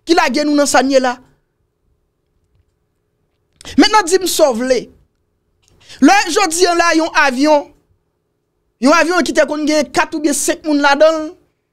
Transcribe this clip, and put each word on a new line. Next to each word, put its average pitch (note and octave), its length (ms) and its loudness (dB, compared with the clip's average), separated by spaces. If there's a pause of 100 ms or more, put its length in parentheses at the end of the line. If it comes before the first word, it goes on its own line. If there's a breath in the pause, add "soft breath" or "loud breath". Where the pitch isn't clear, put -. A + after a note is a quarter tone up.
ki E4+ 80 -2
lage D4+ 320 0
nou D4 80 0
nan C#4+ 160 0
sa C4 160 2
nye C4+ 160 0
la. B3+ 140 -2 (2500 loud breath)
Mentnan G#4 300 2
di F#4 160 0
m F4+ 80 -4
sov C4 320 0
le. B3+ 160 0 (1300 loud breath)
Le F#4+ 120 4 (120)
jodi F4 400 -2
an E4+ 80 -2
la, E4+ 220 0
yon D#4+ 100 -2 (160)
avyon. C#4+ 400 0 (1200)
Yon C#4+ 80 4
avyon E4 320 0
ki D4 100 -6
te D4+ 140 2
konn D4+ 180 -6
gen D4+ 220 -2
kat D#4+ 240 -4
ou D#4 100 -8
byen D4 140 -2
senk E4 300 -6
moun D4 180 0
ladan. D#4 460 0 (420)